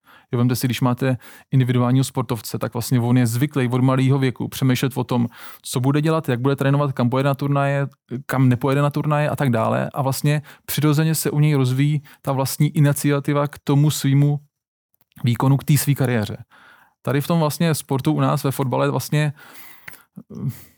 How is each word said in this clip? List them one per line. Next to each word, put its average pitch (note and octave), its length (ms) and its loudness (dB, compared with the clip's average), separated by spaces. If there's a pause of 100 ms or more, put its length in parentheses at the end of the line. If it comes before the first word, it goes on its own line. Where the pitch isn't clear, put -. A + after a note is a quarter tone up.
(320)
Jo, B2 60 -2
vemte B2 180 2
si, C3+ 120 -2
když A#2+ 140 -2
máte B2+ 360 0 (340)
individuálního B2+ 520 2
sportovce, A#2 560 -6
tak - 140 -6
vlastně A#2+ 260 0
on A#2+ 180 2
je B2 100 4
zvyklý B2 400 0
od B2 140 0
malého C3 380 2
věku B2 280 -2
přemýšlet C3 500 -2
o B2+ 60 -2
tom, A#2+ 240 0 (340)
co - 180 -6
bude C#3+ 220 0
dělat, D#3+ 280 0
jak A#2+ 100 0
bude C#3 160 0
trénovat, C#3 380 0
kam B2 160 0
pojede C3+ 200 0
na C#3 60 0
turnaje, C#3 520 0 (380)
kam C3 240 2
nepojede C3+ 320 2
na C#3+ 80 2
turnaje D3 400 -2
a A#2 60 -2
tak C#3+ 140 0
dále. A#2 440 0
A - 80 -6
vlastně C#3+ 400 0 (240)
přirozeně D3+ 500 0
se - 160 -2
u D3+ 80 -2
něj D3+ 140 4
rozvíjí C#3 480 2 (200)
ta C#3+ 100 -6
vlastní C3+ 460 -2
iniciativa C#3+ 680 2
k - 160 -12
tomu C#3+ 280 2
svýmu C#3+ 480 2 (840)
výkonu, C3 340 2
k - 60 -2
té D3 140 2
svý C#3 180 0
kariéře. A#2 420 -2 (640)
Tady C3+ 200 -2
v C#3 60 -6
tom E3+ 120 2
vlastně D#3 360 0
sportu C#3 380 -2
u C#3+ 60 -2
nás C#3 240 0
ve C#3 80 0
fotbale C3+ 400 -2
vlastně, D3 420 -2 (1120)
eh, - 40 -6 (260)